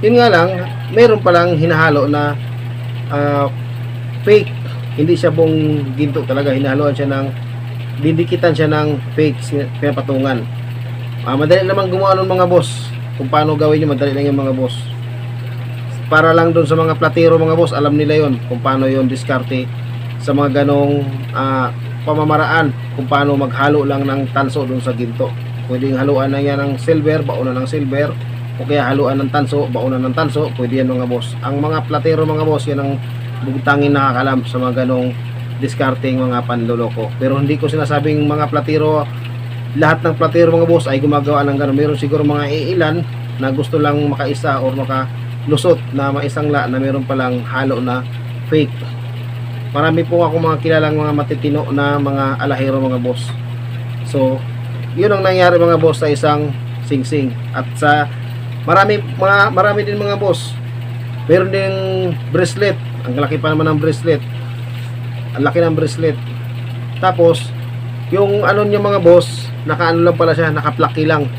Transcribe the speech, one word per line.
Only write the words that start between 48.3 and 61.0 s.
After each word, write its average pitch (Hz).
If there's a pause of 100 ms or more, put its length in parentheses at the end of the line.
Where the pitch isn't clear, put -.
fake. 156 (1000)
Marami 160
po 170
akong 160
mga 160
kilalang 156
mga 151
matitino 147
na 143
mga 139
alahero, 135
mga 127
boss. 123 (720)
So, 131 (560)
yun 196
ang 190
nangyari, 180
mga 170
boss, 160
sa 147
isang 151 (320)
singsing. 131 (240)
At 127 (160)
sa 147 (640)
marami, 196
mga, 196
marami 202
din, 208
mga 202
boss. 190 (720)